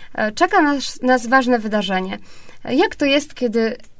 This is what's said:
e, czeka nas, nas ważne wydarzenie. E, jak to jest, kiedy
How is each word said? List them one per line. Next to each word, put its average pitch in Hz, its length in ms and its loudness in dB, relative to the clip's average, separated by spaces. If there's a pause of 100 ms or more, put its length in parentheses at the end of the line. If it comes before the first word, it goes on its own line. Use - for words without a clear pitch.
(140)
e, 214 180 -2
czeka 359 300 4
nas, 285 400 -2
nas 254 260 2
ważne 247 320 4
wydarzenie. 202 600 -2 (440)
E, 240 120 -4
jak 370 200 2
to 294 100 0
jest, 285 280 2
kiedy 226 440 -2 (220)